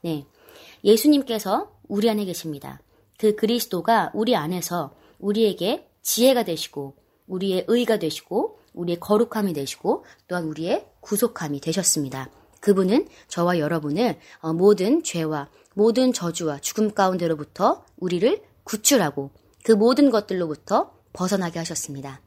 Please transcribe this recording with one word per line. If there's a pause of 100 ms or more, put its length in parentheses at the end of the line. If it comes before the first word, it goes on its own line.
네, (560)
예수님께서 (180)
우리
안에
계십니다. (360)
그
그리스도가
우리
안에서 (260)
우리에게 (140)
지혜가
되시고 (300)
우리의
의가
되시고 (140)
우리의
거룩함이
되시고 (220)
또한
우리의 (140)
구속함이
되셨습니다. (300)
그분은 (200)
저와
여러분을, (220)
어,
모든
죄와 (260)
모든
저주와
죽음
가운데로부터 (120)
우리를 (220)
구출하고 (340)
그
모든
것들로부터 (200)
벗어나게
하셨습니다.